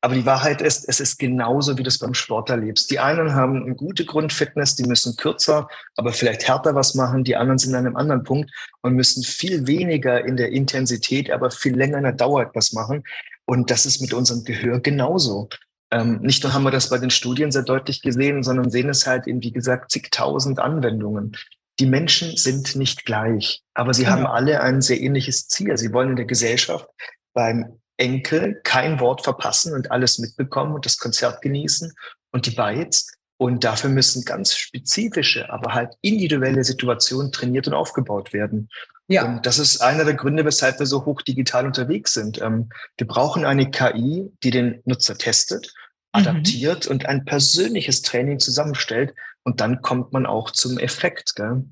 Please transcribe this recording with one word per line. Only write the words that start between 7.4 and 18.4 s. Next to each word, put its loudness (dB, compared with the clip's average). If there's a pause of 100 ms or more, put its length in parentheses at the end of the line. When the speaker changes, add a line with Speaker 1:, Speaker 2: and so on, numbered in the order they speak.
Speaker 1:
sind 0
an 0
einem -2
anderen 0
Punkt -2 (300)
und 2
müssen 2
viel -2
weniger 2
in 0
der 0
Intensität, 0
aber 0
viel 0
länger 2
in 0
der 2
Dauer 2
etwas -2
machen. -4 (420)
Und 2
das 4
ist 0
mit -4
unserem 0
Gehör -2
genauso. 0 (440)
Ähm, 2
nicht 2
nur 0
haben 2
wir 4
das 0
bei 2
den 0
Studien 0
sehr 2
deutlich -2
gesehen, 0